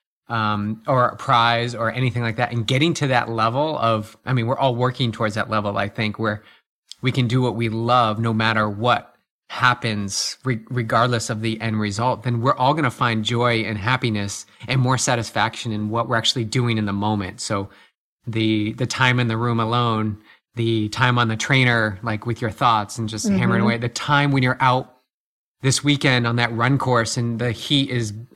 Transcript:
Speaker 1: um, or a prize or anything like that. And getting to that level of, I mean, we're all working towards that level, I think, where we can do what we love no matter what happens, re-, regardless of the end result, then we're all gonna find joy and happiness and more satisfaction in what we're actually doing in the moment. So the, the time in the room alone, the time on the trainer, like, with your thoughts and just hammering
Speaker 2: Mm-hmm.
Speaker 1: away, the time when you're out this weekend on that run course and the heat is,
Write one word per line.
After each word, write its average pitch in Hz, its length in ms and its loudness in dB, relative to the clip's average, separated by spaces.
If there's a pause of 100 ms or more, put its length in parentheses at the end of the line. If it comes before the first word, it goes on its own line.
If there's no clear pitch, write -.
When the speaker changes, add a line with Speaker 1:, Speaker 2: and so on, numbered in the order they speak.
(280)
Speaker 1:
um, 107 580 -2
or 127 200 4
a 120 100 -4
prize 120 580 2
or 110 160 -2
anything 123 320 -2
like 113 140 -4
that. 117 160 -2
And 117 140 -4
getting 147 280 2
to 147 120 -2
that 117 240 0
level 117 480 0
of, 110 380 0 (100)
I 131 80 0
mean, 113 120 2
we're 131 120 0
all 131 160 2
working 123 380 0
towards 104 240 -2
that 110 120 -2
level, 104 300 -2
I 101 100 0
think, 107 300 -4
where 107 240 -2 (580)
we 127 100 0
can 123 160 2
do 127 140 2
what 120 140 0
we 117 160 -2
love 113 480 2
no 113 160 0
matter 110 340 2
what 110 460 0 (360)
happens, 107 960 -2
re-, 123 240 0
regardless 120 640 0
of 110 100 -4
the 113 200 -2
end 110 200 -2
result, 107 440 -2
then 120 180 0
we're 135 140 2
all 135 180 2
gonna 143 160 0
find 113 340 0
joy 117 380 2
and 104 160 -4
happiness 107 680 -2 (220)
and 131 140 2
more 127 180 2
satisfaction 117 720 -2
in 107 160 -4
what 117 200 -2
we're 123 80 0
actually 113 280 0
doing 120 320 0
in 107 80 0
the 104 80 -2
moment. 101 480 -2
So 101 300 -4 (560)
the, 110 480 0
the 127 120 -2
time 123 320 2
in 120 100 2
the 113 100 -2
room 117 200 0
alone, 110 600 0 (380)
the 113 340 0
time 123 280 2
on 113 100 2
the 110 80 -2
trainer, 117 680 2
like, 110 240 -6
with 117 160 -4
your 110 80 -2
thoughts 110 480 0
and 113 100 -4
just 110 200 -6
hammering 117 320 2
Speaker 2:
Mm-hmm. - 20 0
Speaker 1:
away, 117 160 2
the 117 100 -4
time 143 440 0
when 135 100 2
you're 127 180 0
out 131 360 2 (640)
this 131 200 0
weekend 135 440 2
on 117 100 0
that 120 160 0
run 120 240 2
course 120 400 0
and 117 220 -2
the 120 140 -2
heat 139 380 0
is, 113 220 -2 (240)